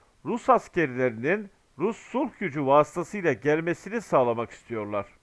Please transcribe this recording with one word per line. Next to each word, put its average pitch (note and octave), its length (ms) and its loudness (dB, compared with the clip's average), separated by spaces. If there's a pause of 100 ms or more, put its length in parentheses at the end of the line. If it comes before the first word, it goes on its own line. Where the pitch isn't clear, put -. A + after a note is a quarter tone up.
(240)
Rus A3+ 260 -2
askerlerinin D3 1000 0 (280)
Rus G3+ 180 -2
sulh - 420 -4
gücü D3 280 -4
vasıtasıyla D#3 680 2
gelmesini E3 680 -2
sağlamak A#2+ 500 0
istiyorlar. G#2 560 -8 (160)